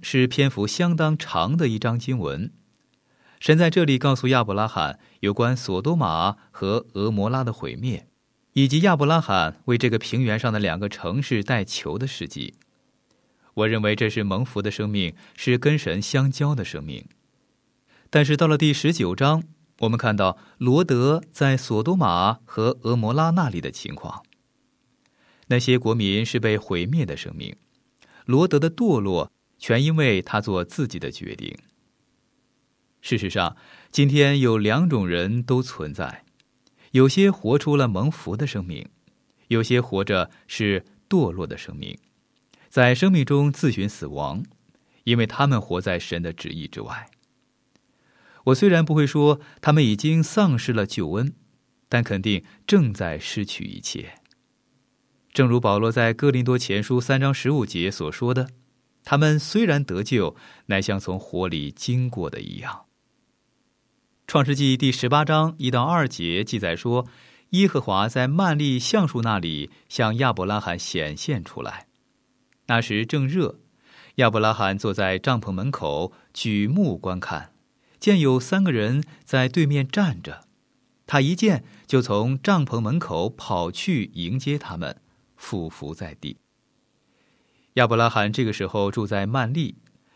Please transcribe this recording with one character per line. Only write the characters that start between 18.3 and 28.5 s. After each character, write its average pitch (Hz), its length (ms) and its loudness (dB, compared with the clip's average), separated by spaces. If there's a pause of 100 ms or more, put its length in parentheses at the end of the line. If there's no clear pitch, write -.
到 165 100 4
了 151 120 4
第 151 160 4
十 147 180 0
九 95 220 -2
章， 151 280 2 (380)
我 113 80 2
们 113 100 0
看 110 160 0
到 95 240 0 (200)
罗 135 260 4
德 143 480 2
在 135 240 2
索 110 260 -2
多 175 140 0
玛 101 480 2
和 120 380 -2
俄 117 120 0
摩 113 180 0
拉 160 180 2
那 170 200 0
里 85 100 -6
的 67 100 -8
情 - 240 -12
况。 - 280 -12 (1300)
那 123 100 4
些 127 200 4
国 117 160 0
民 104 300 2
是 120 140 -4
被 107 180 2
毁 90 300 -4
灭 143 180 0
的 76 120 -6
生 - 180 -12
命， 52 220 -14 (680)
罗 143 200 4
德 147 140 2